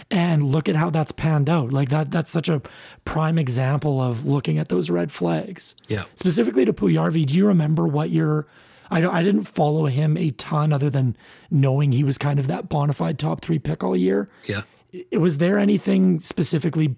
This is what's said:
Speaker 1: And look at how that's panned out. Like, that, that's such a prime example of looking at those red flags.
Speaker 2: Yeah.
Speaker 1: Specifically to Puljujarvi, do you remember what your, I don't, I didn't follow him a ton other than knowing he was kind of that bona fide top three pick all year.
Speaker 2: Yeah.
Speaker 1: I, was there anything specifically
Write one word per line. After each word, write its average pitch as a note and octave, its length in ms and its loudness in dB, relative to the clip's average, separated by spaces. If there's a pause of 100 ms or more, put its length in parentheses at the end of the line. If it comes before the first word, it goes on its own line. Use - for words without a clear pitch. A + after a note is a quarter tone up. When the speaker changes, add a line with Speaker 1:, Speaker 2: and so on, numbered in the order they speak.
(100)
Speaker 1:
And E3+ 340 2
look D3+ 240 0
at F3 80 2
how D#3 120 2
that's D#3 240 -2
panned D3+ 380 0
out. C#3+ 220 0
Like, C#3 180 0
that, D3 220 -2
that's E3 180 -2
such D#3+ 180 -2
a D3+ 140 0 (420)
prime D#3+ 340 0
example C3 640 0
of B2+ 260 -2
looking C#3+ 300 0
at D#3 120 -2
those F3+ 200 -2
red F3 240 -2
flags. - 600 -4 (140)
Speaker 2:
Yeah. G#2 160 -4 (100)
Speaker 1:
Specifically A3 500 2
to G#3+ 80 0
Puljujarvi, D#3+ 540 2
do C3+ 80 -2
you F#3+ 120 4
remember E3 420 2
what D3+ 220 0
your, D3+ 360 0 (420)
I E3+ 120 0
don't, F3+ 120 0
I E3+ 120 0
didn't G3+ 220 2
follow D3+ 400 0
him D3+ 300 0
a E3 140 0
ton D3+ 420 -2
other C#3+ 160 0
than C3 280 0 (340)
knowing C#3 400 2
he C3 140 2
was C3+ 140 0
kind C#3+ 200 0
of C3+ 80 -2
that E3+ 220 -6
bona D3 240 0
fide E3 260 -4
top D#3 220 -4
three E3 180 -2
pick D3+ 240 -6
all F#3 140 0
year. F#3+ 340 0 (160)
Speaker 2:
Yeah. G#2 160 -4 (500)
Speaker 1:
I, B3 60 -2
was D#3+ 200 2
there F#3 200 2
anything F#3+ 640 2
specifically D#3 640 -2 (100)